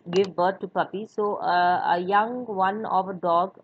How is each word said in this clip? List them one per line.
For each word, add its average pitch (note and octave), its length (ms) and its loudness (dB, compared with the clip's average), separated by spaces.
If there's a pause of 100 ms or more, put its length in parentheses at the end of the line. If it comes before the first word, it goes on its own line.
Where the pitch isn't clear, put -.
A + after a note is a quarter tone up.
(100)
give F#3 240 2
birth F3+ 260 0
to G3 80 -8
puppies. F#3 420 -4
So, G#3 260 -2
uh, F3 480 2
a F3 140 2
young A3 480 0
one G3+ 400 -2
of F#3 220 0
a G3 60 -8
dog F3 500 0